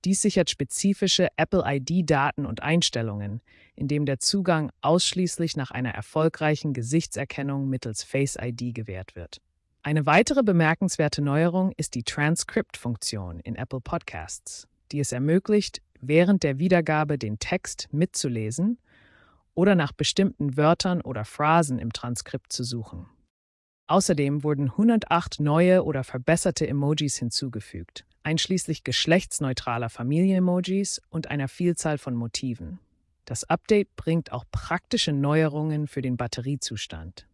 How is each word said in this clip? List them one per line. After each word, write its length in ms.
Dies 200
sichert 260
spezifische 760
Apple 260
I-D-Daten 840
und 160
Einstellungen, 760
indem 320
der 100
Zugang 540
ausschließlich 760
nach 120
einer 220
erfolgreichen 840
Gesichtserkennung 960
mittels 320
Face 400
I 100
D 200
gewährt 440
wird. 260
Eine 240
weitere 340
bemerkenswerte 800
Neuerung 560
ist 160
die 80
Transcript-Funktion 1400
in 120
Apple 260
Podcasts, 880
die 80
es 120
ermöglicht, 720
während 420
der 160
Wiedergabe 640
den 180
Text 540
mitzulesen 880
oder 220
nach 160
bestimmten 680
Wörtern 440
oder 240
Phrasen 520
im 160
Transkript 580
zu 120
suchen. 420
Außerdem 580
wurden 340
hundertacht 640
neue 440
oder 200
verbesserte 640
Emojis 520
hinzugefügt, 880
einschließlich 640
geschlechtsneutraler 1040
Familien-Emojis 1200
und 200
einer 200
Vielzahl 480
von 180
Motiven. 640
Das 240
Update 480
bringt 340
auch 200
praktische 600
Neuerungen 760
für 140
den 140
Batteriezustand. 1200